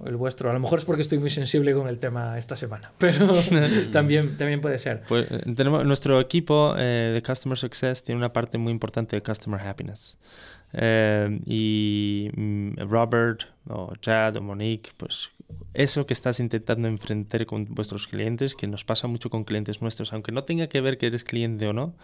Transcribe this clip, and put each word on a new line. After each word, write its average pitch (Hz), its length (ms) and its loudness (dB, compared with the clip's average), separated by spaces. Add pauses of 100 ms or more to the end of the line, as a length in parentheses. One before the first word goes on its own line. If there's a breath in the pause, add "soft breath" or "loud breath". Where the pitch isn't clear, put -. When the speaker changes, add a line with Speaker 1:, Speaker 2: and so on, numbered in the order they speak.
Speaker 1:
el 123 120 -4
vuestro. 127 340 -2
A - 20 0
lo 127 60 0
mejor 156 220 2
es 151 40 -8
porque 156 180 0
estoy 147 160 0
muy 143 120 0
sensible 143 440 2
con 135 120 0
el 120 140 -4
tema 120 380 -4
esta 127 180 -8
semana, 107 380 -10
<laughs> - 40 -20
pero 180 320 6 (320)
Speaker 2:
<laughs> 175 300 2
Speaker 1:
también, 147 440 4
también 147 240 0
puede 143 180 -2
ser. 113 280 -4
Speaker 2:
Pues, 120 240 2
eh, 131 120 -4 (120)
tenemos, 139 300 4
nuestro 139 360 4
equipo, 151 560 4
eh, 117 380 2
de 117 80 0
Customer 131 340 -4
Success 127 460 -4
tiene 120 160 -4
una 120 140 0
parte 117 260 -2
muy 117 140 0
importante 113 420 -2
de 104 80 -2
Customer 104 380 -4
Happiness. 98 580 -10 (580 loud breath)
Eh, 107 680 2
y, 104 880 0
mm, 104 440 -4 (120)
Robert 117 540 2 (240)
o 104 320 -8
Chad 110 360 2
o 104 60 -6
Monique, 104 540 -4
pues - 340 -10 (420)
eso 143 320 2
que - 100 -2
estás 120 260 -2
intentando 113 480 0
enfrentar 110 580 -2
con 107 200 -4
vuestros 104 420 -6
clientes, 117 480 -4
que - 100 -6
nos 104 180 -6
pasa 113 220 -2
mucho 117 240 -4
con 110 140 -2
clientes 104 380 -4
nuestros, 110 300 -6
aunque 110 200 -6
no 131 100 -2
tenga 165 260 -2
que 139 120 0
ver 131 180 0
que 123 80 0
eres 117 160 -2
cliente 113 460 -2
o 104 40 0
no, 143 320 -4